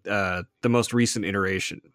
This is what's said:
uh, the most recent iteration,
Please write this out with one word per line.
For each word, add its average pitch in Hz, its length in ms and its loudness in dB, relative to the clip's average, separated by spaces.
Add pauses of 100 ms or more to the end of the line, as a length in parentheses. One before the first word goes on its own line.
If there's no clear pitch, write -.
(100)
uh, 92 320 -2 (200)
the 120 60 0
most 117 240 2
recent 117 320 2
iteration, 95 560 -2 (140)